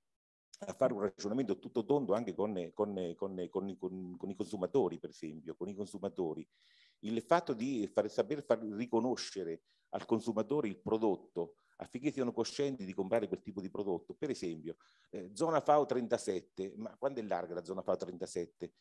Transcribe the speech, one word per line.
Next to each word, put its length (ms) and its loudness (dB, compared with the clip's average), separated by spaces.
a 140 -8
fare 180 4
un 80 -4
ragionamento 580 0
tutto 280 -2
tondo 280 4
anche 200 0
con, 400 -2
con, 420 0
con, 340 -4
con, 280 -4
con, 400 -6
con 120 -6
i 60 -6
consumatori, 640 0
per 120 -10
esempio, 440 -10
con 140 -6
i 40 -6
consumatori. 720 -4
Il 220 -2
fatto 320 4
di 340 0
far, 220 2
saper 340 0
far 160 4
riconoscere 1040 0
al 140 -4
consumatore 640 2
il 100 -6
prodotto 760 0
affinché 340 -4
siano 220 0
coscienti 520 0
di 80 -6
comprare 360 2
quel 120 -4
tipo 200 -8
di 80 -4
prodotto. 440 -2
Per 160 -4
esempio, 460 -6
eh, 220 -8
zona 280 4
fao 240 8
trentasette, 920 0
ma 220 -10
quando 240 -2
è 20 -2
larga 300 -2
la 100 -4
zona 180 -6
fao 140 2
trentasette? 840 -4